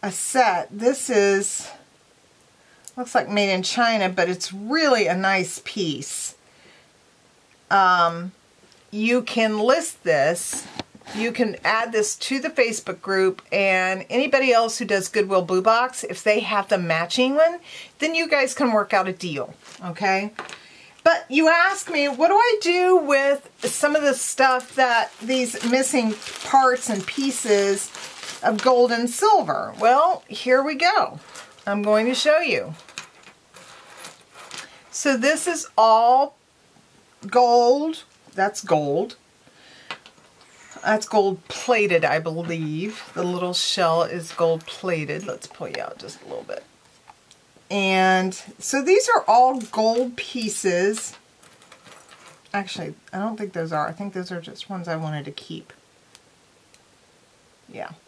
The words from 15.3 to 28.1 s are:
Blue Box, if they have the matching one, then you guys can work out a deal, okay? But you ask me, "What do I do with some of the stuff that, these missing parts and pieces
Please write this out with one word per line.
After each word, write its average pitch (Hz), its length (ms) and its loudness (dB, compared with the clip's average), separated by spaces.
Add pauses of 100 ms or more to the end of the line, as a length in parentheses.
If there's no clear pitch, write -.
Blue 185 200 0
Box, 233 420 0
if - 200 -10
they 214 180 2
have 202 280 -4
the 202 80 2
matching 175 580 -2
one, 330 240 2 (400)
then 311 140 -2
you 330 140 -2
guys 277 260 0
can 254 180 0
work 208 220 0
out 190 140 2
a 185 60 -6
deal, 165 400 -8 (300)
okay? 190 480 -4 (720)
But 220 260 2
you 302 180 4
ask 349 420 2
me, 285 200 0
"What 269 180 2
do 381 80 4
I 453 260 4
do 359 360 4
with 277 520 2 (140)
some 294 320 0
of 302 80 2
the 277 100 4
stuff 254 640 0
that, 247 460 2
these 247 420 -2
missing 240 500 2 (300)
parts 254 460 4
and 196 180 -2
pieces 202 840 0 (540)